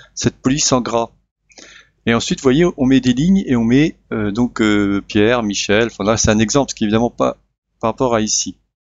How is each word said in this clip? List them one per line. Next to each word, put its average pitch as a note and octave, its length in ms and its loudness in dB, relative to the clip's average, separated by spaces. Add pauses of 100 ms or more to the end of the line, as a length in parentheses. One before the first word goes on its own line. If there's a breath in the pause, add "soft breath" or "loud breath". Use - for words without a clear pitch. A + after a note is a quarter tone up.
(140 loud breath)
cette - 220 -4
police C#3 340 -2
en B2+ 100 2
gras. A2+ 300 -4 (960 loud breath)
Et A#2 80 2
ensuite, A#2 240 -2
vous - 60 -12
voyez, C#3 220 4 (100)
on B2+ 100 -2
met C3 140 4
des A#2+ 140 2
lignes F3+ 320 2
et C3 100 0
on A#2 80 0
met, C#3 340 2 (140)
euh, G#2+ 180 -4
donc, A#2+ 300 -4
euh, G2+ 480 0
Pierre, A2+ 340 0
Michel, G#2 440 -2
enfin G2+ 180 -8
là A2 120 2
c'est - 140 0
un G#2+ 80 2
exemple, B2 320 0
ce - 60 -12
qui - 80 -4
est - 20 0
évidemment A2+ 240 0
pas B2+ 280 -4 (420)
par A2+ 100 -2
rapport A#2+ 240 -2
à A2 60 0
ici. - 380 -4 (320)